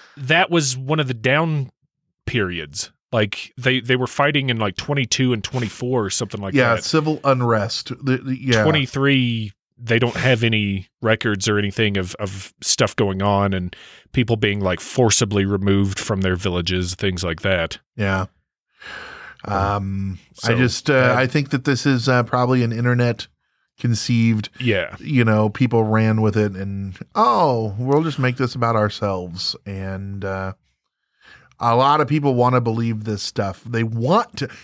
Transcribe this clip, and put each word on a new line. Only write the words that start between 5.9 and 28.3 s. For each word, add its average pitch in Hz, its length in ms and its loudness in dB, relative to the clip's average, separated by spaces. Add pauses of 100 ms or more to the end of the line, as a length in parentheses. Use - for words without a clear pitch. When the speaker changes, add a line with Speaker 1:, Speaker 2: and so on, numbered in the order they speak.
Speaker 1:
or 95 60 -4
something 107 300 -6
like 98 140 -8
Speaker 2:
Yeah, 120 220 4
Speaker 1:
that. 110 80 -6
Speaker 2:
civil 156 400 0
unrest. 120 640 0 (160)
The, 131 140 0
the, 131 200 -6
yeah. 123 240 2
Speaker 1:
Twenty-three, 131 920 2 (260)
they 117 200 0
don't 120 180 0
have 127 280 2
any 104 440 0 (140)
records 110 460 0
or 104 100 2
anything 104 380 0
of, 92 200 -4
of 98 360 -10 (100)
stuff - 340 0
going 98 260 0
on 101 320 4
and 90 200 -6 (380)
people 117 240 2
being, 104 240 0
like, 92 200 0
forcibly 104 640 2
removed 98 520 2
from 98 240 -2
their 92 140 0
villages, 90 580 -2
things 92 300 -4
like 82 180 -4
that. 87 360 -2 (180)
Speaker 2:
Yeah. 95 300 0 (1200)
Speaker 1:
Uh, 101 300 0
Speaker 2:
Um, 98 420 -4 (260)
I 113 40 -2
Speaker 1:
so 117 80 4
Speaker 2:
just, 127 340 0
uh, 143 40 4
Speaker 1:
that 127 220 4
Speaker 2:
I 131 100 2
think 139 240 -2
that 127 140 -2
this 135 220 0
is, 127 220 2
uh, 123 140 4
probably 123 400 2
an 117 100 0
internet 120 540 0 (520)
conceived, 113 720 2 (120)
Speaker 1:
Yeah. 107 400 -2
Speaker 2:
you 135 240 2
know, 110 240 4
people 113 340 2
ran 110 400 2
with 107 140 2
it 104 160 0
and, 98 440 -8 (180)
"Oh, 156 640 2
we'll 135 260 2
just 156 140 -4
make 127 180 0